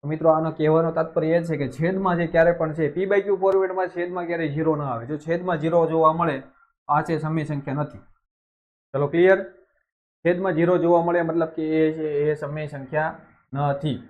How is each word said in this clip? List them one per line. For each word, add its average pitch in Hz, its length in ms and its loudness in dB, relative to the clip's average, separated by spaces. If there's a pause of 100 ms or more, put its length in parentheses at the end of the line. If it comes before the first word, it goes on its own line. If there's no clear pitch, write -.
તો 143 60 -6
મિત્રો 160 220 2
આનો 160 260 2
કહેવાનો 160 400 4
તાત્પર્ય 160 400 0
એ 170 100 -2
છે 151 140 -4
કે 135 40 -4 (120)
છેદમાં 180 400 0
જે 170 160 0
ક્યારે 165 240 6
પણ 160 220 -4
છે 151 160 0
P 190 160 -2
by 202 120 4
Q 196 200 0
ફોર્મેટમાં 185 500 2
છેદમાં 180 340 -6
ક્યારેય 165 280 -2
ઝીરો 160 200 0
ન 147 120 -6
આવે. 117 180 -6
જો 151 180 -6
છેદમાં 170 380 -2
ઝીરો 165 240 2
જોવા 160 320 4
મળે 160 180 0 (520)
આ 147 180 2
છે 156 180 -2
સમય 156 280 -2
સંખ્યા 139 320 -4
નથી. - 200 -14 (880)
ચલો 143 200 0
ક્લિયર? 185 260 6 (840)
છેદમાં 180 320 0
ઝીરો 170 260 4
જોવા 170 240 4
મળે 170 160 2
મતલબ 160 340 -2
કે 160 80 -4 (160)
એ - 20 4 (140)
છે 160 100 -6 (160)
એ 151 140 0
સમય 151 360 -8
સંખ્યા 151 400 -4 (440)
નથી. 139 420 -2 (120)